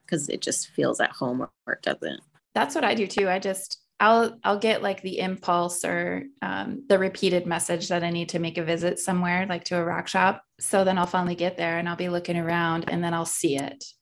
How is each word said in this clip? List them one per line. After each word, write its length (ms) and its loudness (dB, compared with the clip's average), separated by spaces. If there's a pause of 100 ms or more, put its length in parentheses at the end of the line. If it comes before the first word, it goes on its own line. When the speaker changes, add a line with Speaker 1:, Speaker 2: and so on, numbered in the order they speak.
Speaker 1:
'cause 200 -2
it 140 -2
just 300 -2
feels 280 0
at 120 4
home 320 -4
or, 60 -8 (160)
or 100 -2
it 80 -20
doesn't. 360 -4 (340)
Speaker 2:
That's 220 0
what 80 0
I 120 4
do 120 0
too. 220 0
I 100 2
just, 380 -6 (240)
I'll, 420 6
I'll 160 2
get, 220 2
like, 220 -2
the 160 -6
impulse 680 0
or, 380 -2 (180)
um, 480 -6
the 100 8
repeated 460 0
message 440 -2
that 140 0
I 60 0
need 200 -4
to 100 -2
make 180 -4
a 60 -2
visit 360 0
somewhere, 480 0
like 180 -4
to 120 -2
a 80 2
rock 220 -2
shop. 360 4 (160)
So 240 2
then 140 4
I'll 80 4
finally 300 0
get 220 -2
there 200 -2
and 100 -2
I'll 100 -4
be 120 -2
looking 280 -2
around 520 0
and 140 0
then 100 0
I'll 120 0
see 320 0
it. 280 -8 (160)